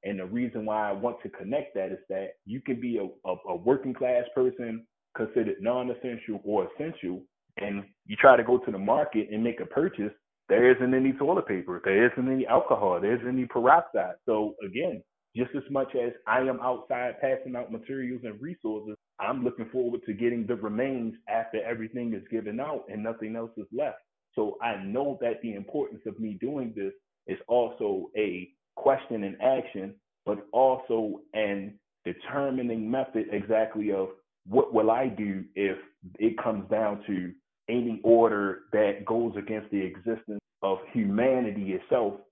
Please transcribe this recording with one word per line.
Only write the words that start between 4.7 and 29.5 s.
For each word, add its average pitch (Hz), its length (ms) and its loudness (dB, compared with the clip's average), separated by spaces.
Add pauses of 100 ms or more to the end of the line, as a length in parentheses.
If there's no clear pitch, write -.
considered 107 460 0
non-essential 120 840 -2
or 101 320 0
essential, 90 480 -6 (360)
and 101 260 -6 (220)
you 107 100 -8
try 131 200 12
to 120 60 4
go 123 160 4
to 120 140 -2
the 98 60 -4
market 110 520 2
and 107 140 -2
make 120 160 -2
a 113 60 -6
purchase, 135 440 -2 (380)
there 123 260 10
isn't 123 200 2
any 131 180 4
toilet 147 340 2
paper, 90 380 -4
there 104 260 6
isn't 131 220 -2
any 131 140 0
alcohol, 101 540 4
there 104 140 2
isn't 117 140 -4
any 127 160 0
peroxide. 120 680 4 (120)
So 107 300 0 (100)
again, 113 360 -4 (340)
just 123 180 -2
as 139 160 -4
much 135 240 -2
as 120 180 -2 (140)
I 113 140 4
am 131 200 0
outside 123 600 -4
passing 135 340 -2
out 123 160 -8
materials 123 540 -8
and 107 160 -10
resources, 107 560 -8 (240)
I'm 123 240 -2
looking 117 260 -4
forward 120 340 -2
to 110 80 -6
getting 117 340 -2
the 120 100 -2
remains 113 580 -4 (140)
after 113 340 -2
everything 113 500 -6
is 95 160 -6
given 107 300 -4
out 143 320 -6
and 104 140 -8
nothing 113 320 -6
else 113 200 -8
is 104 160 -10
left. 127 260 -4 (360)
So 107 260 0
I 110 220 -2
know 123 380 -2
that 117 220 -2
the 113 120 -6
importance 107 520 -6
of 107 120 -10
me 107 220 -6
doing 127 340 -4
this 98 180 -6 (360)
is 95 180 -4
also 113 680 0
a 92 340 -2 (260)
question 135 480 0
and 98 180 -6
action, 117 520 0 (320)